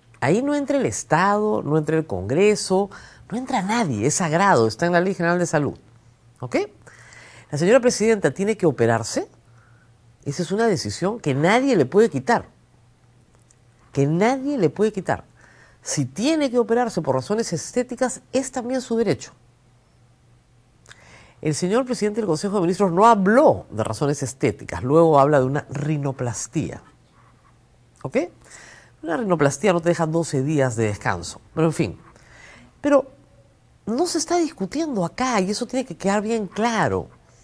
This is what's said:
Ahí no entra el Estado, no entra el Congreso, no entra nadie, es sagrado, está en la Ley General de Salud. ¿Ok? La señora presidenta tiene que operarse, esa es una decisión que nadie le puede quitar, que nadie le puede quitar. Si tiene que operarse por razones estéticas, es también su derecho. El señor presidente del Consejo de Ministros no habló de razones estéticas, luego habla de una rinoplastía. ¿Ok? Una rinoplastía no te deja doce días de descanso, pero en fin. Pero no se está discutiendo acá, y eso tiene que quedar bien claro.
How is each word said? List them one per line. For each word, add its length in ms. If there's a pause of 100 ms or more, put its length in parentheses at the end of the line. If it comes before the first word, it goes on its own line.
(220)
Ahí 200
no 140
entra 220
el 100
Estado, 760
no 160
entra 200
el 100
Congreso, 800 (400)
no 80
entra 240
nadie, 460
es 80
sagrado, 500
está 220
en 60
la 80
Ley 120
General 240
de 80
Salud. 320 (640)
¿Ok? 160 (960)
La 80
señora 200
presidenta 520
tiene 260
que 80
operarse, 640 (960)
esa 160
es 100
una 160
decisión 520
que 160
nadie 400
le 100
puede 240
quitar, 400 (1400)
que 140
nadie 500
le 140
puede 200
quitar. 340 (560)
Si 240
tiene 440
que 80
operarse 440
por 140
razones 380
estéticas, 680 (120)
es 180
también 300
su 160
derecho. 340 (2000)
El 140
señor 320
presidente 340
del 80
Consejo 280
de 60
Ministros 300
no 140
habló 640
de 140
razones 400
estéticas, 600
luego 360
habla 200
de 60
una 240
rinoplastía. 1120 (1200)
¿Ok? 160 (840)
Una 140
rinoplastía 540
no 100
te 80
deja 180
doce 360
días 320
de 120
descanso, 520 (140)
pero 140
en 60
fin. 260 (800)
Pero 240 (800)
no 220
se 100
está 200
discutiendo 680
acá, 340
y 120
eso 160
tiene 180
que 100
quedar 280
bien 240
claro. 600 (360)